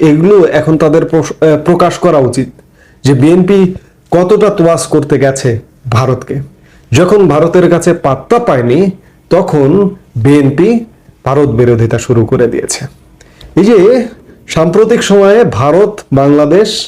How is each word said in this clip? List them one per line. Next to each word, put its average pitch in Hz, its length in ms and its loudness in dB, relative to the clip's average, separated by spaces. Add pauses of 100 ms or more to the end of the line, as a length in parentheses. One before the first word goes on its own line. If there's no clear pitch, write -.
এগুলো 160 360 2 (100)
এখন 151 320 0
তাদের 160 260 0
প্রস-, 151 360 -4
আহ, 156 240 2
প্রকাশ 175 340 0
করা 160 200 0
উচিত 123 300 -2 (560)
যে 135 100 2
বিএনপি 180 440 2 (520)
কতটা 196 400 2
তোয়াজ 165 360 0
করতে 143 320 -2
গেছে 135 320 -2 (380)
ভারতকে। 123 480 -4 (560)
যখন 180 360 2
ভারতের 165 420 0
কাছে 170 240 0
পাত্তা 160 440 -4
পায়নি, 139 420 0 (500)
তখন 156 380 0 (480)
বিএনপি 143 520 2 (560)
ভারত 143 240 0
বিরোধিতা 117 500 0
শুরু 113 260 -2
করে 120 220 -2
দিয়েছে। - 340 -8 (760)
এই 175 80 2
যে 220 140 4 (680)
সাম্প্রতিক 202 560 0
সময়ে 202 420 2
ভারত 151 480 0 (200)
বাংলাদেশ 147 560 2 (200)